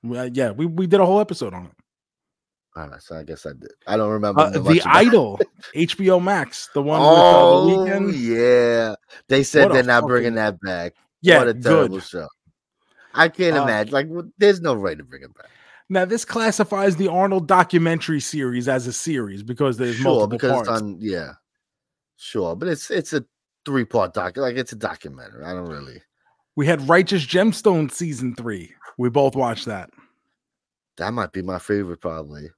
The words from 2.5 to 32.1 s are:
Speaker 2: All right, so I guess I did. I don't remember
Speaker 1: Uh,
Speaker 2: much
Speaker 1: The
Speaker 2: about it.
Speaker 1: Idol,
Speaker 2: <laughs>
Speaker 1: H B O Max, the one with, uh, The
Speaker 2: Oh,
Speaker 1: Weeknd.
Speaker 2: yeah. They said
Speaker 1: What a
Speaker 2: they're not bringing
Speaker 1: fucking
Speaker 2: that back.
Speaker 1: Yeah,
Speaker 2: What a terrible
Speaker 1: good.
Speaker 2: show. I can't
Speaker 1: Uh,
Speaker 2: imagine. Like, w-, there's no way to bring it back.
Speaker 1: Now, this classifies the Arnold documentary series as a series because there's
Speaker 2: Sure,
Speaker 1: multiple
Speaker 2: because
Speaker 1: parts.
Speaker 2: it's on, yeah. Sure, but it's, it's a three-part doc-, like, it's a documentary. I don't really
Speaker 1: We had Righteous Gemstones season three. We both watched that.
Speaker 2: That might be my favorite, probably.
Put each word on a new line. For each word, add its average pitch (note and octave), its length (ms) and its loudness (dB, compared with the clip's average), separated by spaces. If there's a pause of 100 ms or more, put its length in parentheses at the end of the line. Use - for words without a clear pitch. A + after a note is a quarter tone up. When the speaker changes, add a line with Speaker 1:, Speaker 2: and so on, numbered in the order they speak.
Speaker 2:
All D#2 120 -14
right, - 140 -20
so - 140 -18
I D#2+ 80 -14
guess D#2 240 -16
I C#2+ 60 -14
did. - 180 -20 (160)
I G#2 100 -2
don't G#2+ 140 0
remember G#2 300 0
Speaker 1:
Uh, D#3 100 2
Speaker 2:
much - 20 -10
Speaker 1:
The D#3 280 2
Speaker 2:
about E3+ 200 6
it. A#3 60 6
Speaker 1:
Idol, C3+ 320 2 (180)
Speaker 2:
<laughs> - 160 -20
Speaker 1:
H E3 240 -2
B F#3+ 140 2
O F3+ 80 4
Max, F3+ 560 -4
the C#3+ 80 -2
one D#3 160 0
with, C#3+ 80 6
uh, D#3 40 8
The F3 460 8
Speaker 2:
Oh, D#3+ 100 2
Speaker 1:
Weeknd. F#3+ 480 0
Speaker 2:
yeah. A#2 800 2 (340)
They C3+ 120 2
said C#3 220 4
Speaker 1:
What C3+ 80 6
a - 40 2
Speaker 2:
they're B2+ 80 4
not A#2+ 220 2
bringing A#2+ 300 0
Speaker 1:
fucking - 0 -
Speaker 2:
that G#2+ 260 -4
back. F2+ 320 -8 (280)
Speaker 1:
Yeah, E3+ 180 6
Speaker 2:
What B2 80 4
a A#2 80 0
terrible B2 420 2
Speaker 1:
good. F2+ 60 -10
Speaker 2:
show. D#2+ 240 -12 (880)
I E3 140 4
can't E3 280 0
Speaker 1:
Uh, C#3 60 2
Speaker 2:
imagine. A2 300 -2
Like, C#3 160 -2
w-, E3+ 280 -12
there's G3 240 4
no D3+ 140 0
way G2 180 -4
to D2+ 100 -14
bring - 200 -20
it C2+ 120 -20
back. - 120 -20 (420)
Speaker 1:
Now, F#3 160 0
this G#3 180 -6
classifies G3+ 760 -2
the F#3+ 100 -2
Arnold F#3 400 0
documentary E3 720 0
series B2+ 480 -6
as C3 180 -2
a B2 80 -10
series G#2+ 480 -8
because B2 360 -4
there's A#2+ 180 -4
Speaker 2:
Sure, C3 160 0 (160)
Speaker 1:
multiple - 0 -
Speaker 2:
because A#2+ 240 -2
Speaker 1:
parts. B2 180 -2
Speaker 2:
it's A2+ 120 -2
on, G2+ 180 -10
yeah. F2 320 -8 (840)
Sure, F2 380 -6
but D3+ 120 -8
it's, D#3 240 -8
it's F3+ 220 -6
a D3 120 -4 (400)
three-part A#2 480 -2
doc-, F#2 240 -6
like, B2+ 180 -4
it's B2+ 160 -8
a A#2 60 -16
documentary. D2 680 -12
I F2 100 -12
don't F2+ 160 -10
really C#2 320 -16 (540)
Speaker 1:
We D3 100 -2
had D3 220 -2
Righteous E3+ 380 2
Gemstones F3+ 680 0
season C3 440 -8
three. G#2 380 -12 (240)
We B2 120 -2
both C3+ 260 0
watched A#2+ 300 -4
that. G2+ 240 -12 (1080)
Speaker 2:
That G2 160 -6
might A2 200 -6
be F#2+ 80 -8
my F2+ 180 -8
favorite, F#2+ 400 -4
probably. D2+ 580 -12